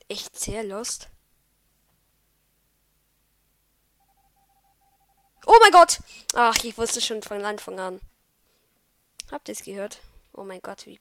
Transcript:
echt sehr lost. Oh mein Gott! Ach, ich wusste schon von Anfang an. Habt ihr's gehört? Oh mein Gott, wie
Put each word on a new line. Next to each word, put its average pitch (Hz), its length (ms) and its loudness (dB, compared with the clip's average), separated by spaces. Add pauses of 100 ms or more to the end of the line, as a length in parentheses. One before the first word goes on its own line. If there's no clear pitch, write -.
echt - 320 -14
sehr 220 240 -8
lost. 208 460 -12 (4000)
Oh 440 140 8
mein 440 100 8
Gott! 339 280 6 (340)
Ach, 233 300 2
ich 233 140 -14
wusste 226 240 -6
schon 214 220 -8
von 202 220 -12
Anfang 208 340 -12
an. 190 220 -12 (1300)
Habt 285 180 -16
ihr's 214 140 -16
gehört? 202 360 -16 (340)
Oh 196 100 -20
mein 190 180 -18
Gott, - 240 -18
wie - 160 -20